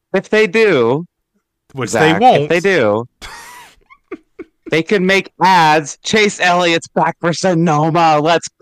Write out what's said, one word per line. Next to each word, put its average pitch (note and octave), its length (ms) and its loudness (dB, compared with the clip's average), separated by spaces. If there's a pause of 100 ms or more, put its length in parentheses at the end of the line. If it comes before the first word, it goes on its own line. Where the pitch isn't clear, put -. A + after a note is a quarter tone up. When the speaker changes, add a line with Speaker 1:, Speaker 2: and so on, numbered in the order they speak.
(140)
Speaker 1:
if G3 160 -4
they G#3+ 160 2
do, E3+ 600 0 (640)
Speaker 2:
Which B2 180 -8
Speaker 1:
Zach, D3 240 0
Speaker 2:
they G3 40 -4
won't. G#3+ 260 2
Speaker 1:
if D3+ 40 -6
they E3 120 0
do, B2 460 0 (140)
<laughs> - 1000 -20 (520)
they D#3+ 120 0
can F#3 240 -2
make F#3+ 260 -2 (100)
ads. E3 640 2
"Chase G#3 360 -2
Elliott's F3 480 0
back E3 320 -4
for E3+ 120 -2
Sonoma. D#3+ 880 0
Let's E3 260 0 (140)